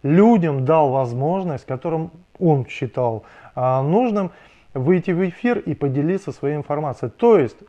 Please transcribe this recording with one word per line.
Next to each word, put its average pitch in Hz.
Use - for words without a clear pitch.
людям 165
дал 156
возможность, 135
которым 160
он 147
считал, 117
а, 131
нужным, 202
выйти 170
в 180
эфир 240
и 156
поделиться 147
своей 147
информацией. 147
То 233
есть 123